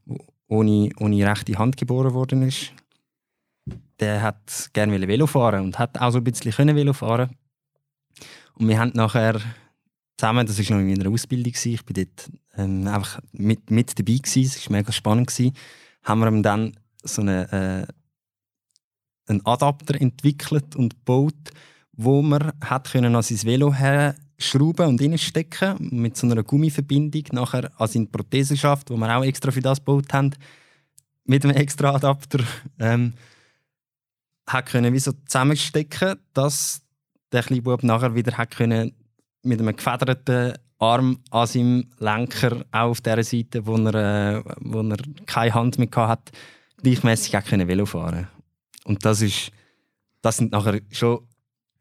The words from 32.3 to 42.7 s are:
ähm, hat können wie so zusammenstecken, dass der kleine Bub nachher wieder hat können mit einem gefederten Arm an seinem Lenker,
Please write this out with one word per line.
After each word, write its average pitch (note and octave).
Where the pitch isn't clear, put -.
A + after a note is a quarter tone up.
ähm, A#2+
hat C3
können A#2+
wie C3+
so C3+
zusammenstecken, D3
dass -
der A#2+
kleine B2+
Bub B2
nachher A#2
wieder A#2+
hat A#2
können A2+
mit A#2+
einem A2
gefederten B2
Arm B2
an A#2
seinem B2
Lenker, A#2